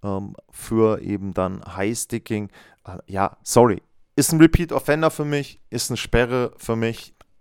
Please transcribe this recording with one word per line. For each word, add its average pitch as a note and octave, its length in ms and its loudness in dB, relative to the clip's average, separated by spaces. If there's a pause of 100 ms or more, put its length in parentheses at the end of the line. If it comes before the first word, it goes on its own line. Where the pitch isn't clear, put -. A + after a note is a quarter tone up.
ähm, G2 320 -6 (160)
für A2 500 2
eben G2 320 -6
dann F#2 320 -2
High-Sticking. G#2 840 -4 (360)
Äh, F#2 120 -14 (100)
ja, F#2+ 360 -2
sorry. A#2 380 4 (340)
Ist C#3+ 160 2
ein D#3+ 80 2
Repeat-Offender D#3+ 720 2
für D3+ 160 -4
mich, C#3+ 340 -4 (100)
ist - 200 -6
eine A#2+ 80 -4
Sperre A#2+ 600 0
für - 180 -4
mich. A2+ 400 -4 (260)